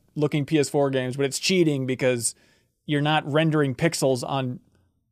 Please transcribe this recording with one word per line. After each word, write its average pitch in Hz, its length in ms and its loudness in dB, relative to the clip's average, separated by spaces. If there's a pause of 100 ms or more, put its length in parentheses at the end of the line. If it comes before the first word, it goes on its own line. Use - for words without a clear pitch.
(160)
looking 147 300 0
P 156 140 2
S 139 100 2
four 143 220 2
games, 127 240 -2
but 139 100 -2
it's 135 140 -4
cheating 156 480 2
because 127 480 0 (500)
you're 147 160 0
not 151 300 0
rendering 151 440 2
pixels 135 520 0
on 131 320 -6 (520)